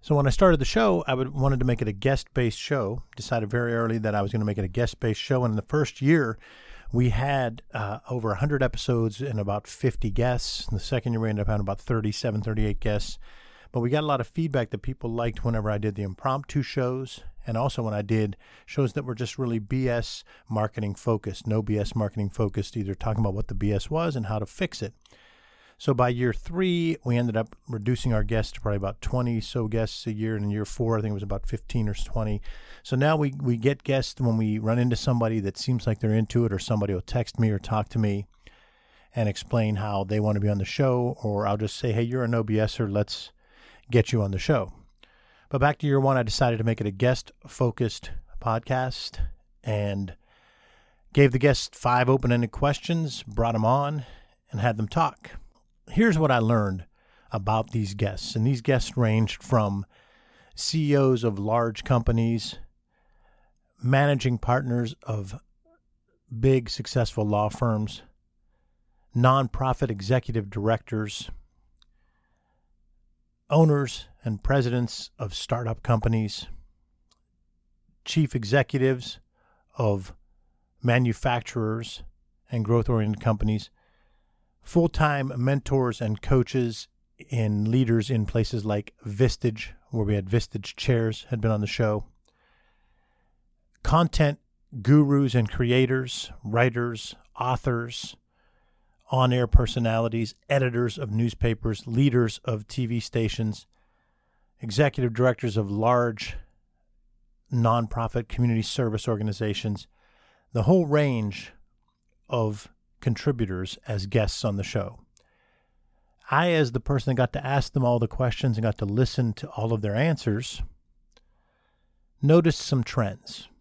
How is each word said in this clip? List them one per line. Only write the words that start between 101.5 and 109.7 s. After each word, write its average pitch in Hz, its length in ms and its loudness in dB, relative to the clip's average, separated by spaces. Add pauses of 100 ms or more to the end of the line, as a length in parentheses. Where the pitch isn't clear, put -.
leaders 120 560 2
of 107 240 -6
T 127 200 -4
V 117 140 -2
stations, 110 640 -4 (960)
executive 123 500 0
directors 120 460 0
of 101 120 0
large 117 640 0 (1160)
nonprofit 117 760 0
community 117 340 2
service 110 440 -2
organizations, 107 800 -4 (680)